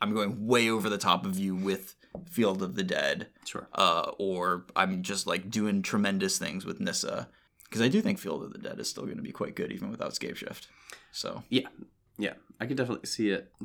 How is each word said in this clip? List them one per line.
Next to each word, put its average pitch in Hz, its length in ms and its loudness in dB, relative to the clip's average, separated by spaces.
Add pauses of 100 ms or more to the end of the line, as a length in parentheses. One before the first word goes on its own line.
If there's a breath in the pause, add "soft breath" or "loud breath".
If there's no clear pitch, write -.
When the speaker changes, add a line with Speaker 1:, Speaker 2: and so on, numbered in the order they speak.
Speaker 1:
I'm 104 140 0
going 104 320 0
way 120 220 6
over 110 220 2
the 101 80 0
top 90 260 4
of 95 140 -2
you 95 160 0
with 95 400 -2 (360 soft breath)
Field 101 320 2
of - 120 -4
the 98 100 0
Dead. 73 440 0 (160)
Speaker 2:
Sure. - 300 -10
Speaker 1:
Uh, 85 440 4
or 92 480 0 (100)
I'm 95 260 4
just, 98 240 -2
like, 92 240 -2
doing 104 320 2
tremendous 98 560 2
things 87 260 -4
with 87 160 -6
Nissa. - 480 -2 (420 soft breath)
'Cause 113 120 0
I 123 60 6
do 202 120 4
think 101 180 0
Field 80 240 -4
of 69 100 -10
the - 60 -14
Dead - 220 -8
is - 80 -4
still - 180 -8
gonna - 160 -6
be - 100 -8
quite - 220 -6
good - 180 -4
even - 180 -8
without - 220 -6
Scapeshift. - 560 -8 (440 loud breath)
So. - 380 -8
Speaker 2:
Yeah. 127 180 2 (480)
Yeah. 104 180 -2 (260)
I 113 60 -4
could 131 100 -2
definitely 123 300 -2
see 107 240 0
it - 220 -2 (120)